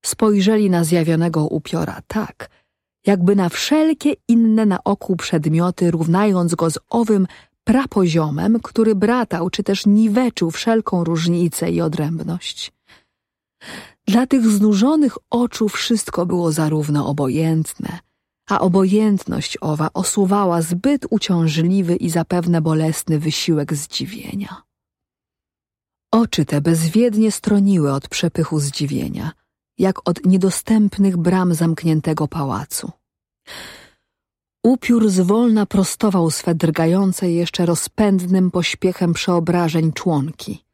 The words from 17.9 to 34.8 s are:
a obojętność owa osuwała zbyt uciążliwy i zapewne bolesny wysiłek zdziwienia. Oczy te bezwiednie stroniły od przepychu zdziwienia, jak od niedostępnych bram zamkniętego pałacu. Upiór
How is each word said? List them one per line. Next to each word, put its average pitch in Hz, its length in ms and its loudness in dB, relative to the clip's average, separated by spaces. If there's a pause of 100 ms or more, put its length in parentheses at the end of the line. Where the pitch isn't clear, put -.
a 202 100 2
obojętność 190 1000 0
owa 156 320 -2
osuwała 185 680 0
zbyt 180 480 -2
uciążliwy 175 840 0
i - 140 -4
zapewne 170 520 0
bolesny 156 580 0
wysiłek 151 540 -2
zdziwienia. 180 880 -10 (1500)
Oczy 220 340 2
te 143 160 -2
bezwiednie 208 680 2
stroniły 196 640 2
od 139 140 -6
przepychu 160 520 -2
zdziwienia, 143 720 -4 (460)
jak 190 320 0
od 175 160 -4
niedostępnych 190 920 2
bram 180 360 2
zamkniętego 160 760 0
pałacu. 139 640 -8 (1700)
Upiór 233 460 2